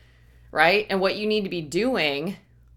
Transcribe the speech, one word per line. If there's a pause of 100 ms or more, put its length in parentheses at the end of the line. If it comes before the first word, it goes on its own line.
(520)
right,
and
what
you
need
to
be
doing, (420)